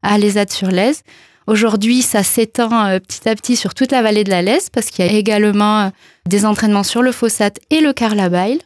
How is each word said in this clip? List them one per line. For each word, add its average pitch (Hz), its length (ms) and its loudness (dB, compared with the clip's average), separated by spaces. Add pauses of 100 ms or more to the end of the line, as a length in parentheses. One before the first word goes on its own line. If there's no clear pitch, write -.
à 208 160 0
l'Esat-sur-Lèze. 202 840 0 (440)
Aujourd'hui, 220 560 2
ça 208 220 0
s'étend, 226 640 0
euh, 190 100 0
petit - 320 -6
à 220 60 0
petit 247 200 -2
sur - 200 -6
toute 262 160 0
la 262 100 2
vallée 214 220 2
de 196 80 -2
la 180 100 0
Lèze 226 300 -2
parce - 180 -4
qu'il 185 160 -2
y - 20 2
a 190 40 2
également, 208 720 2
euh, 196 80 0 (380)
des 202 180 0
entraînements 208 380 2
sur 233 200 -2
le 254 80 2
Fossat 220 400 -2 (180)
et 311 100 2
le 294 140 2
Carlabail. 208 720 0